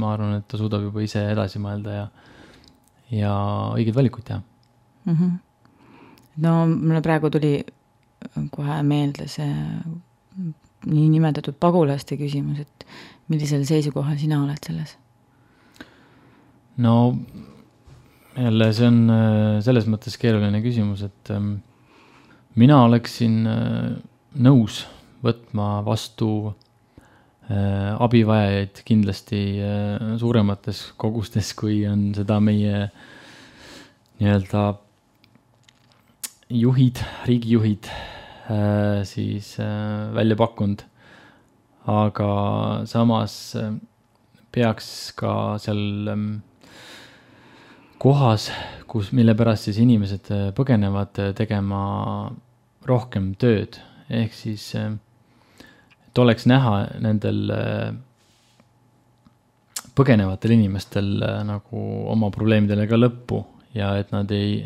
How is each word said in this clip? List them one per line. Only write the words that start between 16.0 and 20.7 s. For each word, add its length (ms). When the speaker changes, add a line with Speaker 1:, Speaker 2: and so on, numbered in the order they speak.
Speaker 1:
No 180
jälle, 360
see 140
on, 140
äh, 460
selles 240
mõttes 260
keeruline 460
küsimus, 400